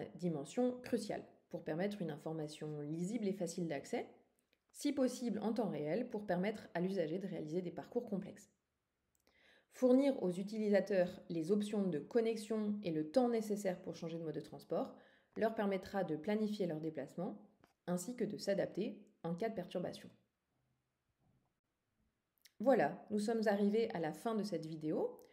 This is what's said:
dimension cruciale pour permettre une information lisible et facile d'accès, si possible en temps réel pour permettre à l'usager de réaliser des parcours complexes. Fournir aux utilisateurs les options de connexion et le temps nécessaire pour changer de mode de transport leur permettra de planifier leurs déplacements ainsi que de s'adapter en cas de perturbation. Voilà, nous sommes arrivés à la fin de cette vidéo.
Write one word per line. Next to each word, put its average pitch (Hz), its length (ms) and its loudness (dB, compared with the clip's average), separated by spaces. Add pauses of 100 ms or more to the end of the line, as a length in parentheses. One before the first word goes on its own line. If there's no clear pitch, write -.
(140)
dimension 180 680 0
cruciale - 400 -2 (260)
pour 165 140 -8
permettre 180 380 -2
une 160 100 -2
information 151 680 -6
lisible 180 460 -2
et 190 60 2
facile 175 340 -2
d'accès, 156 400 -4 (640)
si 285 220 -2
possible 247 460 0
en 202 120 0
temps 214 180 0
réel 156 400 0
pour 208 180 -6
permettre 190 480 0
à - 40 0
l'usager 175 380 0
de 196 100 -4
réaliser 165 360 -2
des 175 80 -6
parcours - 340 -4
complexes. - 460 -6 (1200)
Fournir 262 500 6
aux 180 100 2
utilisateurs 202 800 4 (180)
les 165 240 0
options 208 360 2
de 160 100 0
connexion 214 840 0
et 175 80 -2
le 156 180 0
temps 247 200 4
nécessaire 208 520 -2
pour 165 140 -8
changer 165 240 -8
de 170 40 -8
mode 151 120 -4
de 151 60 -6
transport - 540 -6 (420)
leur 220 180 2
permettra 196 480 0
de 156 120 -2
planifier 208 520 0
leurs 156 120 -2
déplacements 156 640 -6 (460)
ainsi 180 280 -2
que 226 80 0
de - 140 -2
s'adapter 196 640 0 (220)
en 165 100 -2
cas 220 160 -2
de 214 60 -6
perturbation. 160 540 -6 (2500)
Voilà, 196 500 6
nous 214 100 0
sommes 220 280 2
arrivés 208 440 4
à 170 80 -2
la 156 140 0
fin 226 220 -2
de 202 80 0
cette 160 220 -4
vidéo. 160 540 -2 (140)